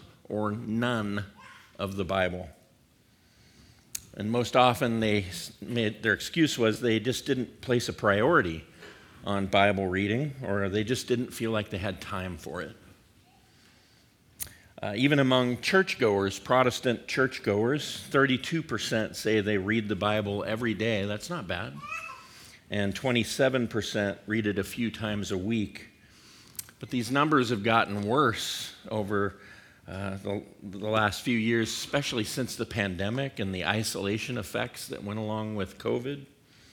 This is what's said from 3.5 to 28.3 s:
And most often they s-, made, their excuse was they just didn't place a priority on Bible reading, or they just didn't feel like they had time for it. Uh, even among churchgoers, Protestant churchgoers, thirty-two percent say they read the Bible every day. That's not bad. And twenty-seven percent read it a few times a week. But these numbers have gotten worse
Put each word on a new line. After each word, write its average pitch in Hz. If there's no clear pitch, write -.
And 104
most 120
often 120
they 104
s-, -
made, 113
their 107
excuse -
was 110
they 110
just 117
didn't 127
place 120
a 98
priority 104
on 98
Bible 98
reading, 107
or 98
they 107
just 120
didn't 123
feel 113
like 107
they 98
had 95
time 92
for 82
it. 73
Uh, 104
even 139
among 127
churchgoers, 107
Protestant 127
churchgoers, 131
thirty-two 135
percent 110
say 110
they 104
read 104
the 104
Bible 104
every 110
day. 107
That's 104
not 135
bad. 98
And 101
twenty-seven 127
percent 101
read 110
it 98
a 92
few 113
times 104
a 98
week. 104
But -
these 120
numbers 143
have 104
gotten 104
worse 117